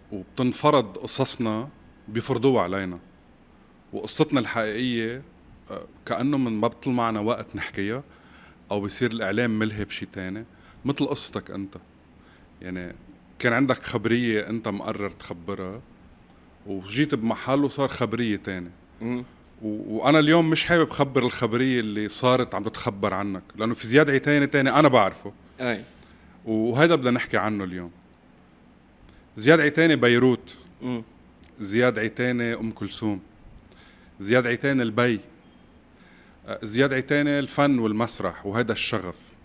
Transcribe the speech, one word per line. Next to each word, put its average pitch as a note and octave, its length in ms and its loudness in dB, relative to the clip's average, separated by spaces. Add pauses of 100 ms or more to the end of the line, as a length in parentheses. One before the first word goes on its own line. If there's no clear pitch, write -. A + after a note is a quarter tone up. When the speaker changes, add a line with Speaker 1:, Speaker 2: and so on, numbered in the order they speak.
(120)
Speaker 1:
وبتنفرض B2 840 0
قصصنا، A#2+ 720 -4 (400)
بيفرضوها A#2+ 540 2
علينا. F2+ 360 -4 (960)
وقصتنا C#3 480 -2
الحقيقية، A#2 840 -4 (480)
آه، F2 140 -12 (220)
كأنه C3+ 320 0
من A#2+ 140 0
ما A2 160 0
بطل - 220 -6
معنا A#2 300 0
وقت G#2+ 360 -4
نحكيها، G#2 460 -6 (680)
أو G2+ 100 -2
بيصير G#2 300 -2
الإعلام A2 480 0
ملهي G#2+ 260 -2
بشي - 220 -10
تاني، G2 380 -10 (400)
مثل C#3 220 -2
قصتك - 440 -8
أنت. G2 240 -10 (880)
يعني، F2+ 300 -10 (460)
كان B2 140 2
عندك B2+ 300 2
خبرية A2+ 640 0
أنت A2+ 200 -4
مقرر G2+ 420 -6
تخبرها، F#2+ 680 -10 (840)
وجيت G#2 480 -2
بمحل A#2 500 0
وصار C3+ 240 -2
خبرية A2+ 480 -2
تاني. F2+ 340 -8 (300)
Speaker 2:
مم. B2 240 -6 (380)
Speaker 1:
و-، G#2+ 340 -6
وأنا C#3+ 220 4
اليوم D#3+ 320 6
مش D#3+ 140 0
حابب E3 260 2
خبر C3+ 320 0
الخبرية B2 580 0
اللي G#2+ 280 -4
صارت B2+ 460 2
عم G2+ 80 -4
تتخبر G2+ 520 -4
عنك، G2 280 -4 (140)
لأنه A2+ 180 -2
في - 120 -10
زياد C#3+ 240 6
عتاني C#3+ 360 4
تاني C3+ 240 2
أنا C#3+ 180 8
بعرفه. G2+ 440 4 (280)
Speaker 2:
أي. A#2+ 240 -2 (640)
Speaker 1:
وهيدا A#2+ 480 4
بدنا B2+ 160 2
نحكي A#2+ 260 -2
عنه G2+ 280 -2
اليوم. F2+ 260 -10 (1500)
زياد C#3+ 240 8
عتاني D3+ 360 4
بيروت. A#2+ 580 4 (280)
Speaker 2:
مم. B2 200 -6 (580)
Speaker 1:
زياد A2 380 2
عتاني A#2 560 -2
أم A2+ 160 -6
كلثوم. G#2 500 -6 (1000)
زياد A#2+ 260 2
عتاني B2+ 360 0
البي. A#2 380 0 (1300)
آه، G#2+ 160 -8
زياد B2+ 320 0
عتاني C#3+ 440 0
الفن C#3+ 400 2
والمسرح G#2+ 680 -2
وهيدا A2 260 0
الشغف. F#2 440 -4 (280)